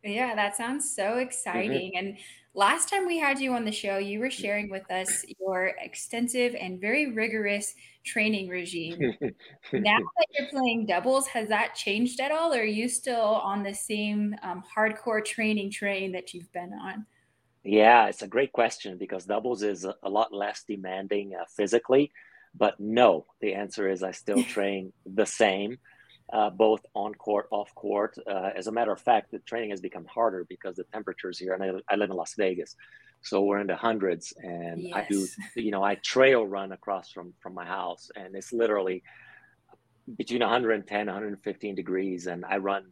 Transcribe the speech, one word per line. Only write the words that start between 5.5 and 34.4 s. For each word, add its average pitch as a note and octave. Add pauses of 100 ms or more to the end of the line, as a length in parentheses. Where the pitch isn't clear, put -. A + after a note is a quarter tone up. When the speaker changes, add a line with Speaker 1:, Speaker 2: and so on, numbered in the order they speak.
Speaker 1:
extensive B3
and F#3
very B3+
rigorous G#3+ (300)
training G#3
regime. E3+
Speaker 2:
<laughs> -
Speaker 1:
Now G#3
that - (100)
you're C#4
playing A#3+
doubles, A#3+
has A3
that A3
changed A#3
at C#4
all? D#4+
Or B3+
are A3
you G#3+
still A#3+
on G#3
the G3
same, G#3
um, F3+ (120)
hardcore G#3+
training G#3+
train G3
that F3+
you've F3
been F3
on? G#3+ (560)
Speaker 2:
Yeah, G#2+
it's -
a G#2
great A#2+
question A2
because F#2
doubles G#2
is G2
a, F#2+
a G2
lot G#2
less G2+
demanding, G2
uh, E2+ (120)
physically. A#2+ (440)
But -
no, G#2+ (160)
the G2+
answer G2+
is F#2
I F#2+
still -
Speaker 1:
<laughs> -
Speaker 2:
train G2 (140)
the F#2+
same, G2+ (540)
uh, A2
both G#2+ (100)
on G#2
court, G#2
off G#2
court. G#2 (120)
Uh, G2
as F#2+
a G#2+
matter A2+
of F#2
fact, A2+
the G#2
training A2+
has F#2+
become F2+
harder G2
because F2+
the F2+
temperatures G2
here, F#2
and F#2
I, F#2+
I -
live G#2
in F#2+
Las E2
Vegas, F#2 (460)
so G2
we're G2+
in G2+
the F2+
hundreds, G2